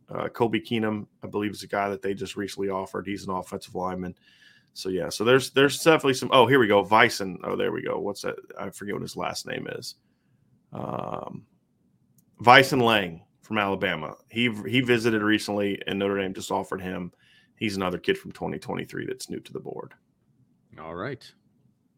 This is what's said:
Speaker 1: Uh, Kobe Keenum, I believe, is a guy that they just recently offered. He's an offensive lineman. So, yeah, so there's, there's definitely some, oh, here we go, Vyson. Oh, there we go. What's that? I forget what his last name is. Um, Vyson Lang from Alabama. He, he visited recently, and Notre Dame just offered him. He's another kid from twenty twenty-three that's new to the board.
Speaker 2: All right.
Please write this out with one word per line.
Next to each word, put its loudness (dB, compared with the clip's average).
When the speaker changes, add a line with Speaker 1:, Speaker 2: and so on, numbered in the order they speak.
Speaker 1:
Uh, -6
Kobe -2
Keenum, -4
I -14
believe, -4
is -10
a -14
guy -2
that -6
they -4
just -8
recently -6
offered. -6
He's -8
an -8
offensive -10
lineman. -6
So, -10
yeah, -4
so -6
there's, 4
there's 4
definitely 6
some, -4
oh, 8
here 6
we 6
go, 6
Vyson. 2
Oh, -4
there -2
we -4
go. -4
What's -6
that? -6
I -8
forget -10
what -6
his -10
last -6
name -8
is. -14
Um, -8
Vyson 8
Lang 2
from -6
Alabama. -2
He, 0
he 2
visited 2
recently, 0
and -2
Notre 0
Dame -4
just -10
offered -4
him. -8
He's -4
another -2
kid 0
from -16
twenty -8
twenty-three -6
that's -10
new -8
to -20
the -10
board. -12
Speaker 2:
All -12
right. -10